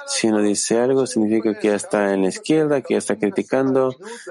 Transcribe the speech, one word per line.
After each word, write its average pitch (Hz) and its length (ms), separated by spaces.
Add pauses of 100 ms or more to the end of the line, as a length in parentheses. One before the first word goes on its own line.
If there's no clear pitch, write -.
Si - 220
uno 107 120
dice 104 400
algo, 131 260
significa 110 520
que 107 100
ya 104 60
está 101 400
en 95 80
la 95 60
izquierda, 151 520
que - 140
ya 107 40
está 104 180
criticando 131 800 (360)